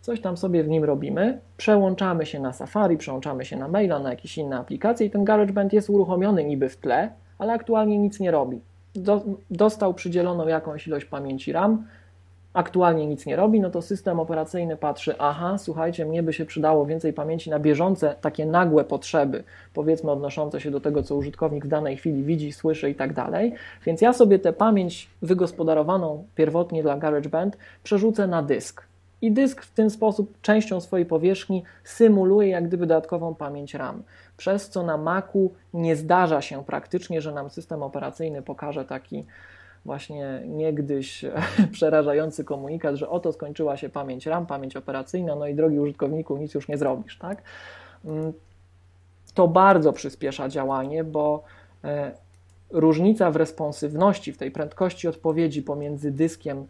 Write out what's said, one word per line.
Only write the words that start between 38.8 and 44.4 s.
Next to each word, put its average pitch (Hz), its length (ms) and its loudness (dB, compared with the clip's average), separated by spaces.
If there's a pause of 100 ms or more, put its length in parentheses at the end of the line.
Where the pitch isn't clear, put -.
taki 139 400 -12 (600)
właśnie 139 640 -10
niegdyś 147 800 -4 (180)
<laughs> 185 300 2
przerażający 151 720 2
komunikat, 143 500 -6
że 143 140 -6
oto 170 240 -2
skończyła 151 440 -6
się 139 120 -10
pamięć 131 380 -10
ram, 165 200 -2